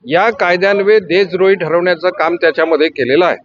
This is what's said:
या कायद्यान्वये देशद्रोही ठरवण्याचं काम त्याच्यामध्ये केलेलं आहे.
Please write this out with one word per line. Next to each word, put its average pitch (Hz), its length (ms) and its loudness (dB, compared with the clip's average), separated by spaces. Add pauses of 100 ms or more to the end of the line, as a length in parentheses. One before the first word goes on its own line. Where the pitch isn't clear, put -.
या 175 240 0
कायद्यान्वये 196 680 0
देशद्रोही 185 560 0
ठरवण्याचं 175 540 -2
काम 170 260 -2
त्याच्यामध्ये 165 520 0
केलेलं 143 380 0
आहे. 147 200 0